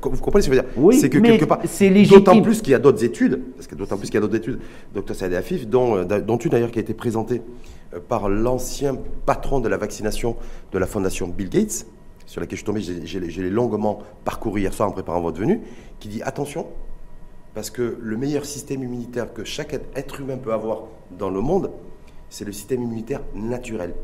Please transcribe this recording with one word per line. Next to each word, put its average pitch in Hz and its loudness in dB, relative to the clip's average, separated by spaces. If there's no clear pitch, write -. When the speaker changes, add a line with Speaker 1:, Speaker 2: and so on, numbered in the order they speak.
Speaker 1:
co-, - -2
vous 127 0
comprenez - 4
ce 123 2
que 131 4
je 123 6
veux - -2
dire ? - -10
Speaker 2:
Oui, 214 10
Speaker 1:
C'est 143 6
que - 4
Speaker 2:
mais 226 8
Speaker 1:
quelque 202 8
part, 151 2
Speaker 2:
c'est 196 4
légitime. 196 12
Speaker 1:
d'autant 190 10
plus 202 2
qu'il - 0
y 131 8
a 117 6
d'autres 123 6
études, 120 2
parce - -18
que - -14
d'autant 101 -6
plus 101 -8
qu'il - -10
y 113 4
a - 2
d'autres 104 0
études, 110 -4
docteur 104 -6
Saïd 92 -2
Afif, 123 -2
dont, 120 4
euh, 92 2
dont 104 0
une 165 -2
d'ailleurs 117 2
qui 113 -4
a 107 -2
été 107 -4
présentée, 113 -4
euh, 87 -10
par 104 0
l'ancien 123 0
patron 135 0
de 110 0
la 95 0
vaccination 107 -4
de 98 -2
la 90 0
fondation 95 -2
Bill 90 -4
Gates, - 0
sur - -10
laquelle 85 -8
je - -10
suis - -8
tombé, 107 -2
j'ai, 87 -8
j'ai, 87 -8
j'ai 90 -4
longuement 107 -2
parcouru - -4
hier 95 0
soir 107 0
en 92 -4
préparant 87 -4
votre 82 -4
venue, 180 0
qui - -16
dit, 104 -8
attention, 143 -6
parce 107 -10
que 120 -4
le 107 -6
meilleur 139 -2
système - -8
immunitaire 120 -8
que 101 -10
chaque - -8
être, - -8
être 135 -10
humain 131 -8
peut 110 -4
avoir 107 -4
dans 98 -4
le 95 -2
monde, 147 0
c'est - -12
le 101 -10
système 123 -6
immunitaire 113 -6
naturel 110 -6